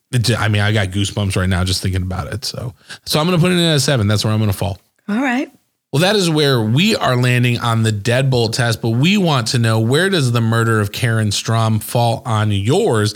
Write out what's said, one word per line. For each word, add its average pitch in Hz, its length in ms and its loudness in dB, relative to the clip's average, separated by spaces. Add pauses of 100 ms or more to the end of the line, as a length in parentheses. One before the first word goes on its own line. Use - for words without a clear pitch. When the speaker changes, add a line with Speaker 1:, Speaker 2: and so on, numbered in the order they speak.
(140)
Speaker 1:
it 123 100 2
ju-, 113 120 2
I 107 120 0
mean, 104 140 2
I 104 100 2
got 104 160 0
goosebumps 98 480 -2
right 92 140 0
now 92 160 0
just 92 180 -4
thinking 92 180 -2
about 92 320 -6
it. - 120 -8
So, - 280 -10 (320)
so - 140 -2
I'm 156 80 0
gonna 180 120 2
put 180 120 2
it 180 40 2
in 175 40 0
at 165 160 2
a 139 60 2
seven. 120 260 0
That's 104 160 0
where 107 100 0
I'm 107 60 0
gonna 104 140 0
fall. 95 260 -6 (300)
Speaker 2:
All 220 120 -2
right. 277 300 -2 (420)
Speaker 1:
Well, 139 80 2
that 202 160 2
is 175 120 2
where 143 320 2
we 143 360 2
are 127 180 0
landing 123 440 2
on 113 240 0
the 110 100 2
deadbolt 117 580 0
test, 117 300 -2
but 117 80 -2
we 151 280 2
want 143 300 0
to 127 100 -2
know, 113 220 2
where 143 300 2
does 139 240 0
the 117 80 0
murder 113 400 0
of 101 100 -4
Karen 113 400 -2
Strom 110 480 -2
fall 117 460 -2
on 107 260 0
yours? 110 640 0